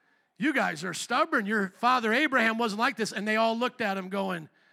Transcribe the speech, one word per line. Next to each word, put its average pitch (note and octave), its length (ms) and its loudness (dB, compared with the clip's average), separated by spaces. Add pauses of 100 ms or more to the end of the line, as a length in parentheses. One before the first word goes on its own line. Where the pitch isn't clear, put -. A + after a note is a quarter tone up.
(380)
you C#4 160 0
guys F3+ 300 0
are F3+ 100 -6
stubborn. C#4 520 0
Your G3+ 320 0
father A#3+ 340 2
Abraham A#3+ 460 2
wasn't A3 220 0
like C4 180 0
this." A3 140 -2
And G#3+ 160 -4
they G#3+ 80 0
all A3+ 220 2
looked A#3+ 240 -2
at G3 160 -2
him F#3 120 -8
going, F#3 400 -4 (240)